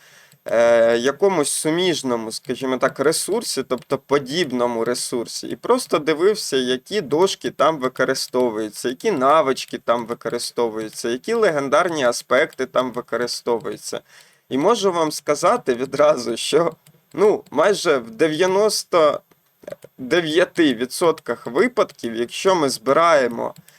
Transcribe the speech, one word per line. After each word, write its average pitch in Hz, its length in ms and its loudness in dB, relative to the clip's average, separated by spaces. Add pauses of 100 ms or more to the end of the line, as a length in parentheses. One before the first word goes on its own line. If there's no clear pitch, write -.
(440)
е, 117 540 4
якомусь 143 520 0
суміжному, 135 800 -2
скажімо 131 460 -6
так, 135 220 -2
ресурсі, 160 640 -2
тобто 127 360 -4
подібному 127 840 -2
ресурсі, 123 640 -6
і 127 80 -8
просто 247 420 0
дивився, 160 580 0
які 127 440 -2
дошки 151 500 0
там 147 280 2
використовуються, 127 1080 -2
які 135 220 -4
навички 139 680 2
там 117 280 -2
використовуються, 117 1000 -4
які 127 260 -4
легендарні 156 720 2
аспекти 131 600 0
там 127 260 -2
використовуються. 117 1080 -6 (480)
І 127 100 -2
можу 196 340 2
вам 160 200 0
сказати 156 600 0
відразу, 131 640 0
що, 165 360 0 (400)
ну, 175 380 2
майже 165 480 2
в 113 120 -10
дев'яносто 165 1120 2 (800)
дев'яти 160 760 2
відсотках 127 720 -2
випадків, 151 720 -2
якщо 120 380 0
ми 151 140 2
збираємо, 131 880 2 (240)